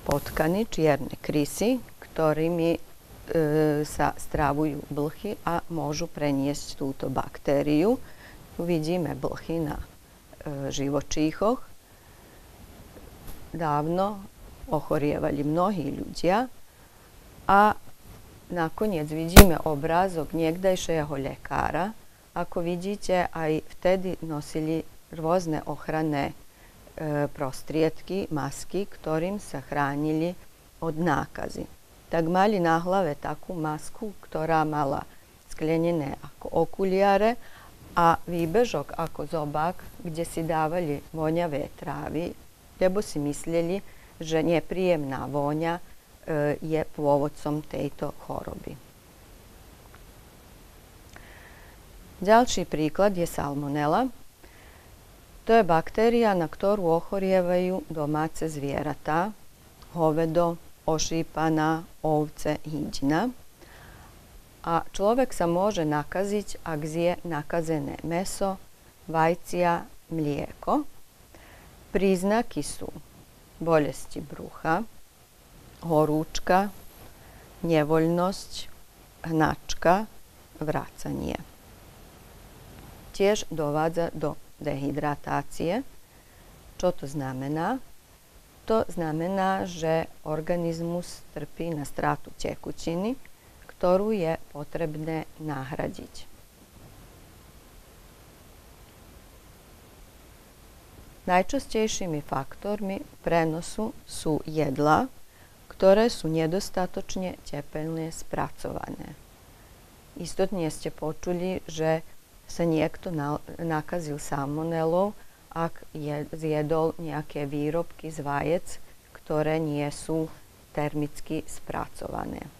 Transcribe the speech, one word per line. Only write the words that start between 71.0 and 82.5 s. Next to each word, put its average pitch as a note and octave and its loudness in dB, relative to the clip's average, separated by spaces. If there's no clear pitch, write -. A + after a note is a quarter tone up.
Príznaky F#3+ 2
sú - -8
bolesti D#3+ 2
brucha, D#3+ -4
horúčka, E3 2
nevoľnosť, E3 2
hnačka, D#3+ 2
vracanie. D3 -4